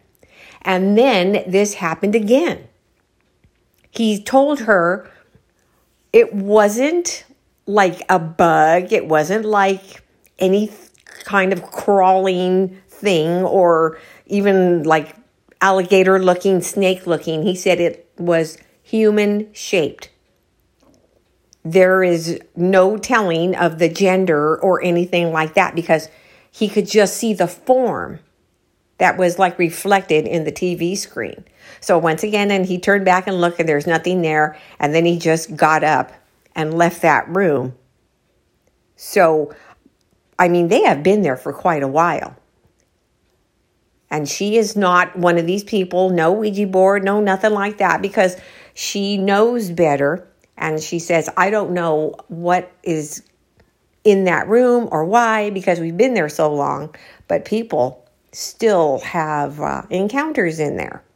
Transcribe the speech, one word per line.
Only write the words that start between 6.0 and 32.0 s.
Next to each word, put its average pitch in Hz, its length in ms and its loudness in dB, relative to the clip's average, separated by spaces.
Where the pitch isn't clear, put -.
it 226 200 4
wasn't 214 920 0
like 196 420 0
a 185 120 2
bug. 165 720 2
It 202 160 0
wasn't 156 360 0
like 196 540 -2
any 202 320 0
kind 190 280 0
of 175 100 -4
crawling 185 1300 0
thing 175 560 -2
or 165 540 2
even, 190 560 2
like, 160 320 0
alligator 190 580 4
looking, 185 440 2
snake 185 440 -2
looking. 160 380 -4
He 185 100 0
said 185 240 0
it - 400 -4
was 165 400 -2
human 214 680 0
shaped. - 560 -4
There 185 380 4
is 170 380 -2
no 185 400 2
telling 185 580 0
of 165 240 -2
the 170 100 2
gender 165 720 0
or 180 220 2
anything 175 500 0
like 160 220 -4
that 185 200 0
because 165 340 -2
he 214 180 -4
could 202 200 -2
just 196 280 2
see 220 180 -2
the 180 120 0
form 175 720 -2
that 180 180 2
was, 180 220 0
like, 180 200 0
reflected 175 680 0
in 165 180 -4
the 151 80 -6
T 180 220 -6
V 170 220 -4
screen. - 480 -12
So 180 180 0
once 160 240 0